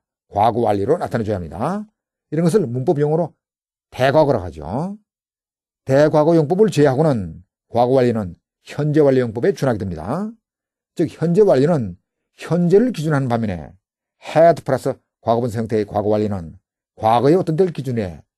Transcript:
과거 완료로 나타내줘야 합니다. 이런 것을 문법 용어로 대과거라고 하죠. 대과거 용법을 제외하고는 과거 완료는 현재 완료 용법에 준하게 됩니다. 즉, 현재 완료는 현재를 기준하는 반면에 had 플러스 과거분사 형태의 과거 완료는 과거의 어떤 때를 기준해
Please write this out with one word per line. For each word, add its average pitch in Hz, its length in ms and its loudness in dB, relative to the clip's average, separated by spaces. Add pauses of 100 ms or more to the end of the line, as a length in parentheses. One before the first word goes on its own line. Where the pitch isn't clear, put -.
(300)
과거 107 320 0
완료로 104 380 0
나타내줘야 110 360 -4
합니다. 107 500 -6 (460)
이런 156 120 -2
것을 175 240 2
문법 131 320 -2
용어로 151 340 -2 (560)
대과거라고 135 560 2
하죠. 90 520 -8 (880)
대과거 151 500 4
용법을 180 340 2
제외하고는 131 720 0 (260)
과거 123 240 2
완료는 113 420 0 (280)
현재 147 360 -2
완료 135 220 4
용법에 120 320 -2
준하게 127 260 -2
됩니다. 101 520 -8 (640)
즉, 170 140 0
현재 170 320 0
완료는 139 560 2 (360)
현재를 175 580 2
기준하는 147 380 -2
반면에 98 420 -4 (520)
had 165 400 4
플러스 131 300 -2 (280)
과거분사 117 380 -2
형태의 107 260 -2
과거 104 240 -2
완료는 101 480 -4 (380)
과거의 120 400 2
어떤 165 200 -2
때를 180 160 0
기준해 117 500 -8 (160)